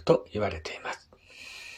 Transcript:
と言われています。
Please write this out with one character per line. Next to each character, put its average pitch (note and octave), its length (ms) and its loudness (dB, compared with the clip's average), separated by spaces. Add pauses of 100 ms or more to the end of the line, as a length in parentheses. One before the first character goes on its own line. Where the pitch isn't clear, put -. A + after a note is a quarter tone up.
と - 260 8
言 G#2+ 80 0
わ G2+ 80 2
れ E2+ 120 -4
て - 140 -8
い - 60 -12
ま - 140 -4
す。 - 160 -18 (680)